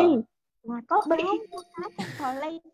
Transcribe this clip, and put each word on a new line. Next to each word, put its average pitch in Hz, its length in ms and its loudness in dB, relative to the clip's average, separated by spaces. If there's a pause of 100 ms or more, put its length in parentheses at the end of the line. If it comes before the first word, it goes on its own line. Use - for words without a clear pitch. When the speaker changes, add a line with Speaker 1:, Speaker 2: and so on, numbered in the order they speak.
Speaker 1:
copy. 302 200 6 (400)
Là 233 260 -8
copy. 330 340 2
Speaker 2:
Không, 392 160 0 (120)
con 349 140 -12 (320)
cá - 80 -8 (140)
trong 269 180 -4
play, 311 240 -8 (140)